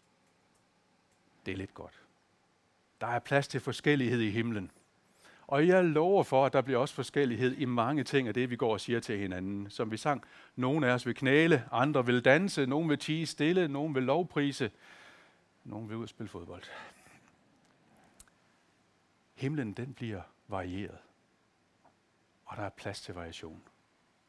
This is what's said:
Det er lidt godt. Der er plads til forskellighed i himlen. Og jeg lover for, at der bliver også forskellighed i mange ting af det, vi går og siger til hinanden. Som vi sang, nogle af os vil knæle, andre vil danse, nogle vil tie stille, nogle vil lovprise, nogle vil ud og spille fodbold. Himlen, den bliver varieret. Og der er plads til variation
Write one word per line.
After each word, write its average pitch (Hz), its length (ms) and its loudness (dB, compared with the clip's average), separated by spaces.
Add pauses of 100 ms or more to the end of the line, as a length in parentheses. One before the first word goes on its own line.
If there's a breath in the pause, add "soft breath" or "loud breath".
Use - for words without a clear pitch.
(1500)
Det 95 60 -6
er 95 40 -6
lidt 95 180 -10
godt. - 280 -18 (960)
Der 110 60 -6
er 120 120 -2
plads 139 300 0
til 131 120 -4
forskellighed 123 600 0
i 110 100 2
himlen. 110 400 -4 (760 loud breath)
Og 147 200 4
jeg 180 180 8
lover 170 380 4
for, 135 240 4
at 127 60 2
der 135 100 4
bliver 123 160 0
også 135 160 0
forskellighed 127 600 0
i 151 80 -2
mange 120 400 0
ting 131 240 0
af 104 60 -4
det, 123 160 0
vi 123 60 -4
går 117 160 0
og 101 80 -2
siger 117 200 -2
til 110 180 -4
hinanden. 98 520 -4
Som 110 200 -4
vi 110 60 -4
sang, 139 280 -2 (320 loud breath)
nogle 131 320 2
af 123 40 6
os 123 140 0
vil 117 80 -2
knæle, 143 580 4
andre 127 340 2
vil 123 180 2
danse, 151 420 4
nogle 151 220 0
vil 143 100 0
tie 156 280 -4
stille, 170 420 2
nogle 143 260 -4
vil 131 80 0
lovprise, 143 680 0 (920 loud breath)
nogle 107 240 -12
vil 107 80 -10
ud 117 60 -8
og 110 60 -10
spille 107 200 -14
fodbold. 87 340 -14 (2750 soft breath)
Himlen, 131 380 -4
den 127 220 -10
bliver 107 280 -8 (260)
varieret. 95 500 -8 (1500)
Og 95 120 -14
der 104 60 -8
er 98 80 -8
plads - 300 -12
til 98 140 -14
variation 82 480 -14 (680)